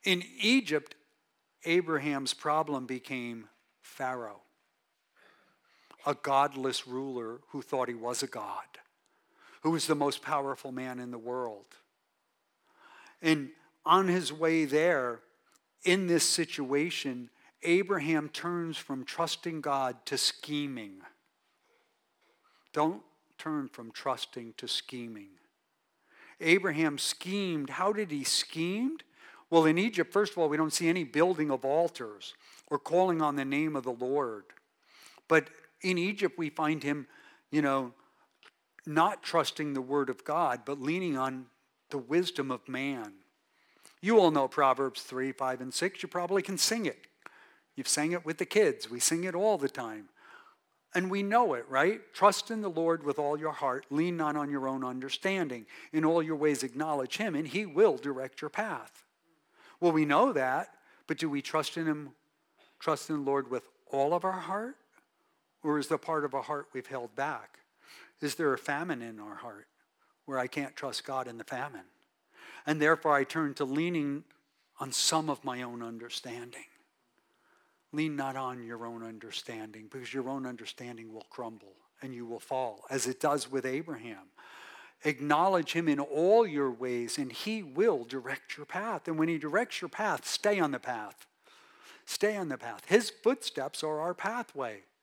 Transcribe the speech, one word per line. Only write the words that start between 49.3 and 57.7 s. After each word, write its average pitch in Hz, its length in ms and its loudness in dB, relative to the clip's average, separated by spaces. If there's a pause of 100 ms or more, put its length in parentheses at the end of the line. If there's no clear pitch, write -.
all 202 220 2
the 139 120 0
time. 110 400 -10 (840)
And 185 180 0
we 196 120 0
know 208 320 4
it, 117 120 -4
right? 160 340 4 (120)
"Trust 196 380 4
in 220 100 -2
the 208 80 -2
Lord 165 340 2
with 143 160 0
all 147 180 0
your 156 140 -2
heart. 139 380 -2
Lean 165 260 2
not 151 200 0
on 147 140 -2
your 135 180 -2
own 135 160 -2
understanding. 131 800 -4 (260)
In 160 140 2
all 165 180 6
your 156 140 -2
ways 143 260 4
acknowledge 135 540 -2
him, 202 180 -2
and 156 120 -2
he 180 180 -2
will 170 320 6